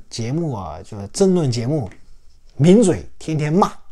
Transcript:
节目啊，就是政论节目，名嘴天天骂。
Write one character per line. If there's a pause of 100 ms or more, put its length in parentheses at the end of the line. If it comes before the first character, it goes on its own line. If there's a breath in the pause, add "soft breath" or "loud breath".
节
目
啊，
就
是
政
论
节
目， (680)
名
嘴
天
天
骂。 (180)